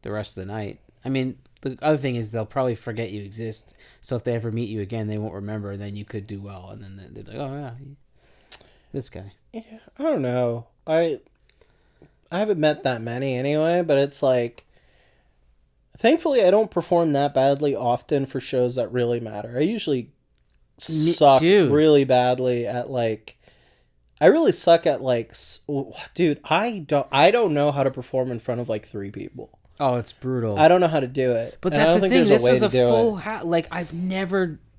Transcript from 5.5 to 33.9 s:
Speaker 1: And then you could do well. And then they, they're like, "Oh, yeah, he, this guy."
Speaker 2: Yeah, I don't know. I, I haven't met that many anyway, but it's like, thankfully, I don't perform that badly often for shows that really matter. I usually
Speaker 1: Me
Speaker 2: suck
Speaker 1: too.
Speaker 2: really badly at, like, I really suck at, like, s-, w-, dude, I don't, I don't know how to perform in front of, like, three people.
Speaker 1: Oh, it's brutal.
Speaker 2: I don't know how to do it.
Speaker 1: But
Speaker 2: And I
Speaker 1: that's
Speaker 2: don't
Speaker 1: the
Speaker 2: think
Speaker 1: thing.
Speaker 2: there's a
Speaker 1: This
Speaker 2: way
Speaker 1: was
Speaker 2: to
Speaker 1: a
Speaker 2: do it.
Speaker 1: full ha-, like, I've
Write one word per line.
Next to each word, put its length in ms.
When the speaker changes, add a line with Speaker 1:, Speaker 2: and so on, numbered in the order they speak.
Speaker 1:
And 100
then 160
you 80
could 200
do 140
well. 300
And 120
then 140
they, 80
they're 160
like, 120
"Oh, 40
yeah, 240
he, 180
this 160
guy." 240
Speaker 2:
Yeah, 100
I 40
don't 180
know. 460
I, 340
I 80
haven't 220
met 220
that 180
many 340
anyway, 460
but 160
it's 260
like, 400
thankfully, 460
I 80
don't 200
perform 420
that 200
badly 420
often 500
for 140
shows 360
that 160
really 280
matter. 380
I 40
usually 500
Speaker 1:
Me 220
Speaker 2:
suck 280
Speaker 1:
too. 300
Speaker 2:
really 340
badly 640
at, 220
like, 480
I 60
really 240
suck 340
at, 160
like, 300
s-, 360
w-, 240
dude, 300
I 360
don't, 320
I 200
don't 220
know 180
how 120
to 80
perform 400
in 80
front 220
of, 80
like, 160
three 260
people. 460
Speaker 1:
Oh, 180
it's 140
brutal. 460
Speaker 2:
I 100
don't 140
know 60
how 120
to 80
do 260
it. 280
Speaker 1:
But 120
Speaker 2:
And 80
I 40
Speaker 1:
that's 100
Speaker 2:
don't 60
Speaker 1:
the 80
Speaker 2:
think 160
Speaker 1:
thing. 40
Speaker 2:
there's 0
a 40
Speaker 1:
This 100
Speaker 2:
way 80
Speaker 1:
was 100
Speaker 2:
to 40
Speaker 1:
a 40
Speaker 2:
do 180
it. 20
Speaker 1:
full 280
ha-, 260
like, 280
I've 220